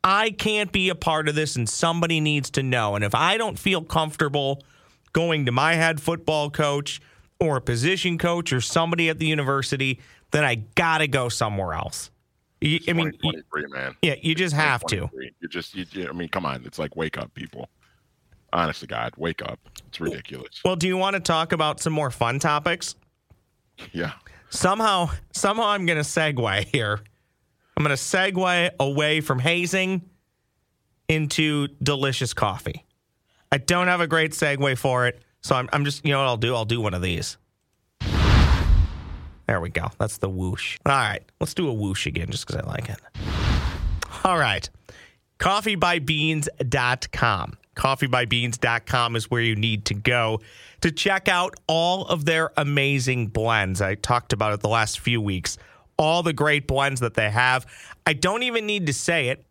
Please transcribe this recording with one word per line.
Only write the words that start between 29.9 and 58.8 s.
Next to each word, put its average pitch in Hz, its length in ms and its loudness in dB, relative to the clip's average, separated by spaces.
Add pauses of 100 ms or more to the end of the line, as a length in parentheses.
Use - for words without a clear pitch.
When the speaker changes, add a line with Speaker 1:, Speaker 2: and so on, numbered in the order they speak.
Speaker 1:
into 151 600 0 (140)
delicious 135 520 0
coffee. - 500 -2 (640)
I 139 60 6
don't 175 320 2
have 180 140 2
a 165 40 4
great 160 260 2
segue 143 440 2
for 123 300 2
it, - 160 -4 (180)
so - 160 2
I'm, 127 160 -2
I'm 143 140 2
just, 143 180 -6
you 147 80 2
know 139 60 2
what 139 100 2
I'll 120 80 2
do? 120 180 0
I'll 113 120 0
do 117 160 0
one 104 100 0
of 90 80 -2
these. 87 380 -4 (2000)
There 95 120 2
we 85 100 -4
go. - 180 -4 (100)
That's 107 200 -2
the - 100 -2
whoosh. 92 580 -4
All - 60 4
right, 117 300 0 (180)
let's - 140 -4
do 175 140 0
a 131 40 0
whoosh 101 340 -2
again 82 240 -4
just - 160 -6
'cause - 100 -6
I - 100 -4
like - 240 -8
it. - 100 -10 (1200)
All 185 140 4
right. 113 300 0 (720)
Coffee 202 360 2
by 175 240 2
beans 151 500 0 (200)
dot 127 440 0
com. 107 420 0 (200)
Coffee 135 320 0
by 123 200 2
beans 120 320 -2
dot 120 280 0
com 120 300 0
is 110 140 -4
where 120 100 0
you 113 160 2
need 107 300 0
to - 80 -2
go 110 460 0 (420)
to 170 100 2
check 190 360 0
out 180 260 2 (120)
all 170 400 2
of 160 180 -2
their 160 320 2
amazing 139 720 0
blends. 104 540 0
I 95 140 0
talked - 360 -2
about 107 200 0
it 101 80 -4
the 107 80 -2
last 110 320 0
few 120 200 0
weeks. 98 380 -4 (400)
All 165 240 2
the 165 100 0
great 147 340 2
blends 135 340 0
that 120 140 -2
they 107 160 2
have. 127 360 2 (400)
I 156 80 2
don't 196 300 0
even 233 200 0
need 208 220 -2